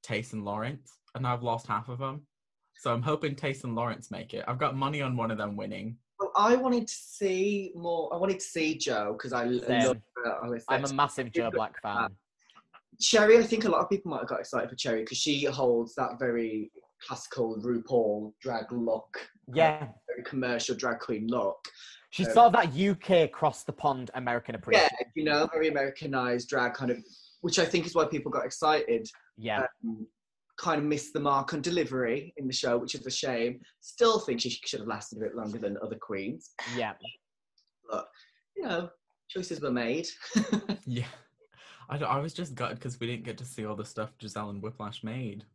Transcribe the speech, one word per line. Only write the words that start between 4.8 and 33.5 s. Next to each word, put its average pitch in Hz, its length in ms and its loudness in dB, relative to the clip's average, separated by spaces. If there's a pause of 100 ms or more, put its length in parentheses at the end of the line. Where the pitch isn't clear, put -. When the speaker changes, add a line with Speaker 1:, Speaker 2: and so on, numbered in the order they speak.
Speaker 1:
on 127 160 0
one 113 140 0
of 110 60 -2
them 104 200 -4
winning. 101 400 -8 (220)
Speaker 2:
Well, 196 160 -4
I 214 200 8
wanted 247 320 2
to - 60 -8
see 196 840 -2
more. 170 380 -2
I 170 40 -4
wanted 190 220 0
to - 60 -6
see 156 320 0
Joe 107 380 0
'cause 120 180 -6
I 120 140 0
l- 123 120 2
Speaker 3:
Same. 120 280 4
Speaker 2:
love 120 140 2 (220)
her. 107 220 -2
I - 40 -6
was 117 200 -4
Speaker 3:
I'm 143 140 2
a 139 40 0
Speaker 2:
like, 135 80 -2
Speaker 3:
massive 135 360 0
Joe 113 200 0
Black 107 300 -2
fan. 104 340 -2 (840)
Speaker 2:
Cherry, 220 380 10
I 226 40 6
think 220 220 2
a 202 40 4
lot 170 120 4
of 180 80 0
people 190 220 0
might 135 80 -2
have 107 80 -4
got - 120 -4
excited - 300 -2
for 131 60 -12
Cherry 113 300 -2
'cause 123 120 -8
she 143 280 0
holds 120 500 2
that 123 240 -4
very 117 520 -2 (300)
classical 117 560 -4
RuPaul 113 840 0
drag 117 320 -6
look. 117 580 -4 (240)
Speaker 3:
Yeah. 151 360 4 (180)
Speaker 2:
Very - 160 -8
commercial 123 520 -2
drag 117 240 -2
queen 110 280 -4
look. 113 400 -2 (420)
Speaker 3:
She's 180 200 -2
Speaker 2:
Um, - 40 0
Speaker 3:
sort 233 140 12
of 190 60 8
that 175 200 6
U 190 220 4
K 175 280 6
across - 400 0
the - 100 -8
pond 131 420 0
American 120 400 -2
Speaker 2:
Yeah, - 40 -6
Speaker 3:
appreciation. - 560 4
Speaker 2:
you 156 100 -2
know, 151 260 4
very 160 160 2
Americanized 135 840 -2
drag 123 240 0
kind 127 160 -2
of, 120 140 -2 (380)
which 175 180 0
I 165 60 6
think 170 200 2
is - 80 -8
why 160 120 4
people 147 260 -4
got 123 140 -2
excited. 123 640 2 (280)
Speaker 3:
Yeah. 110 320 -2 (160)
Speaker 2:
Um, 113 240 -6 (500)
kind 160 240 0
of 147 60 0
missed 143 260 -2
the 156 60 -2
mark 143 340 2
on 151 80 -4
delivery 143 760 0
in 139 100 -6
the 131 60 -4
show, 123 260 2
which 120 160 -6
is 135 100 -10
a 127 60 -6
shame. 123 500 -2 (200)